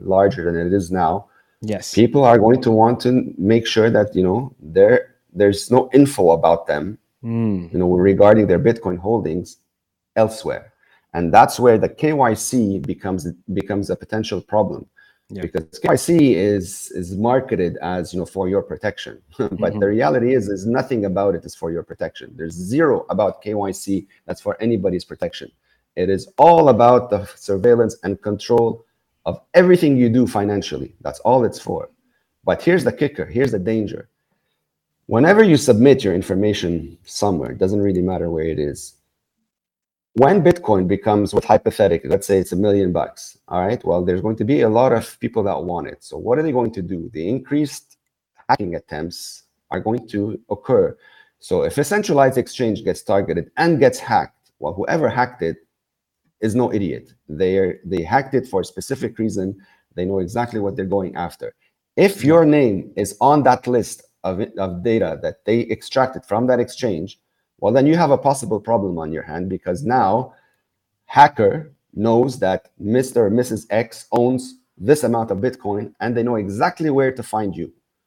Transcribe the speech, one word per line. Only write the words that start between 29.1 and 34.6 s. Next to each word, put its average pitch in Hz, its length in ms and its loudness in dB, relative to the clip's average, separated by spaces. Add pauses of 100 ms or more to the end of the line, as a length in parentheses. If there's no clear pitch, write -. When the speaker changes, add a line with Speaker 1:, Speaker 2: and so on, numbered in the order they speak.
Speaker 1:
of - 140 -6 (140)
everything 175 420 6
you 123 120 4
do 120 200 2
financially. 101 720 -4
That's - 200 -10
all 123 240 4
it's - 140 -4
for. 92 320 -8 (540)
But 92 180 0
here's 175 220 2
the 117 80 0
kicker. - 340 -6
Here's 120 240 -2
the 110 80 -2
danger. 107 500 -4 (1000)